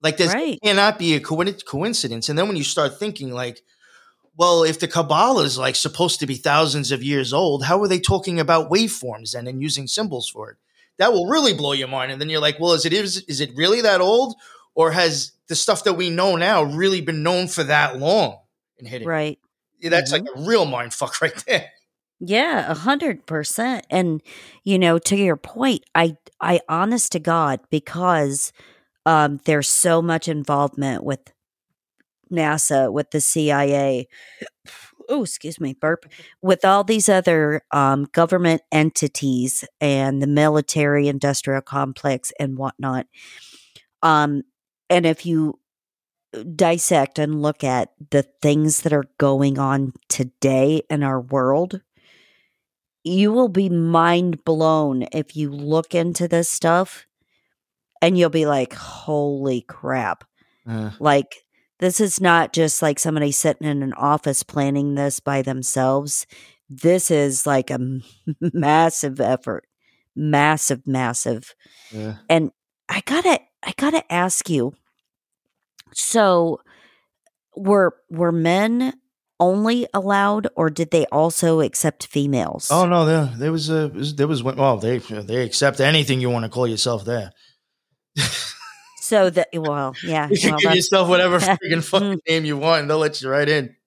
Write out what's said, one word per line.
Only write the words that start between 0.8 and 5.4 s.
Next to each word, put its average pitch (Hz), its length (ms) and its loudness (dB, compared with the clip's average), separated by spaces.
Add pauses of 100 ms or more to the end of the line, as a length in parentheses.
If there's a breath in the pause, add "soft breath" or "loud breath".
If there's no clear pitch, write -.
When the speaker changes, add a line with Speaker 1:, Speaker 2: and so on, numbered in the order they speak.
Speaker 1:
be 170 160 2
a 143 40 0
coin-, 165 340 -4 (120)
coincidence. 139 640 -6
And 151 100 -2
then 190 80 0
when 208 100 -4
you 147 60 -4
start 139 340 -2
thinking, 147 340 -8
like, 123 300 -10 (760 soft breath)
well, 170 260 6
if 160 160 0
the 170 80 -4
Kabbalah 170 560 2